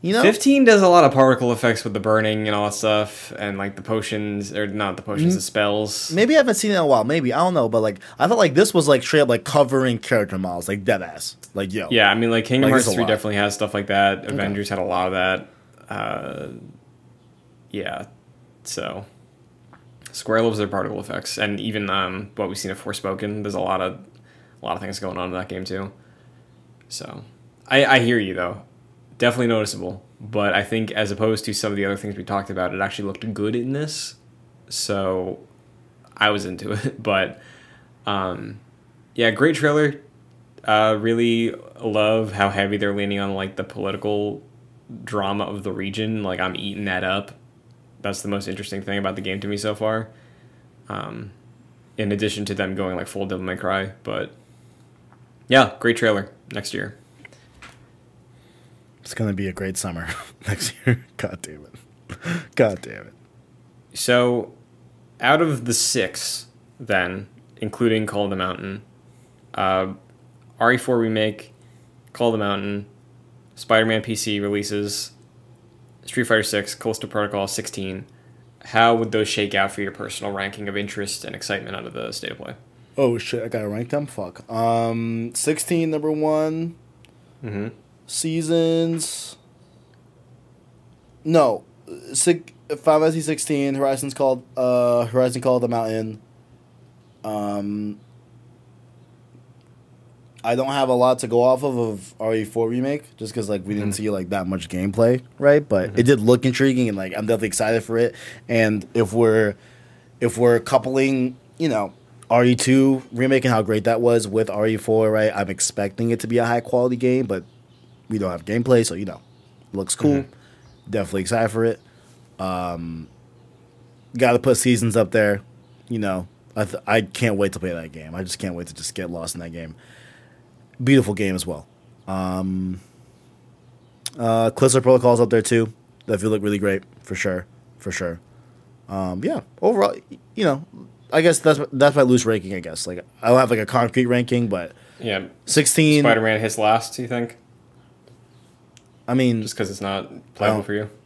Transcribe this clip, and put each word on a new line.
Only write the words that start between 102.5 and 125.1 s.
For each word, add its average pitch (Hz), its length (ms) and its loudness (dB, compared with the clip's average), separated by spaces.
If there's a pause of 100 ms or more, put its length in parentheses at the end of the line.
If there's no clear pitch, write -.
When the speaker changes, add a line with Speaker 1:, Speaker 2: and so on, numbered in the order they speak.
Speaker 1:
Remake, 131 480 -4
just 107 180 -12
'cause, 107 140 -4
like, 98 180 -4
we 104 80 -4
didn't 104 160 -2
Speaker 2:
Mm-hmm. 101 140 -4
Speaker 1:
see, 107 60 0
like, 92 200 -4
that 98 160 -4
much 92 220 -4
gameplay, 113 520 2 (180)
right? 143 300 6
But 98 220 2
Speaker 2:
Mm-hmm. 101 80 -2
Speaker 1:
it 120 60 6
did 127 160 6
look 120 260 4
intriguing, 127 420 2
and, 101 80 -4
like, 95 200 -8
I'm 107 100 -4
definitely 110 220 0
excited 110 340 0
for 113 160 -4
it. 117 160 0 (340)
And 110 460 2
if 110 180 2
we're, 110 440 4 (640)
if 120 180 -2
we're 120 220 6
coupling, 131 760 0 (220)
you 160 100 0
know, 104 240 -2 (380)
R 120 140 6
E 123 100 6
two 131 480 4 (100)
Remake 131 320 2
and 127 80 4
how 110 100 4
great 104 220 0
that 117 160 2
was 117 280 4
with 107 200 0
R 104 180 -2
E 110 100 0
four, 110 340 2
right? 107 240 2
I'm 98 160 -2
expecting 101 600 -4
it 113 100 -2
to 113 60 -8
be 117 120 0
a 117 80 2
high-quality 123 500 0
game, 127 300 0
but 95 160 -4 (640)
we 110 100 -4
don't 95 120 -2
have 85 140 -8
gameplay, 117 420 4
so, - 80 -6
you 98 120 -8
know, 82 140 -12 (520)
looks 98 240 -4
cool. 143 260 2
Speaker 2:
Mm-hmm. 135 100 -14 (580)
Speaker 1:
Definitely 98 320 -2
excited 113 280 0
for 113 140 0
it. 113 160 0 (580)
Um, 87 720 -6 (1080)
gotta 120 220 6
put 123 180 4
Seasons 117 400 2
up 107 140 2